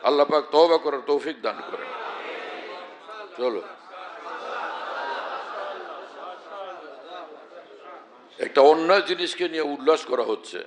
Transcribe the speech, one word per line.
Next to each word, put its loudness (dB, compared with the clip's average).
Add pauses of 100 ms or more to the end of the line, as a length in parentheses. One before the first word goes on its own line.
আল্লাহ 6
পাক 4 (100)
তওবা 8
করার -2
তৌফিক 0
দান -2 (100)
করেন। -10 (1500)
চলো, 0 (4000)
একটা 4 (100)
অন্যায় 6
জিনিসকে -2
নিয়ে -2
উল্লাস 4 (100)
করা 2
হচ্ছে -6